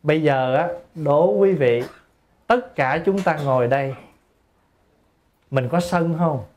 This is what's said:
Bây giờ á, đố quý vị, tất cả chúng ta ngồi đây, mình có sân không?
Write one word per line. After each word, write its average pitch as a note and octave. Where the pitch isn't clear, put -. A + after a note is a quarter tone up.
Bây D3+
giờ C3+
á, E3+
đố D#3
quý G3
vị, B2
tất B3
cả D3
chúng G3
ta D#3+
ngồi B2+
đây, C3+
mình B2+
có E3+
sân E3+
không? D#3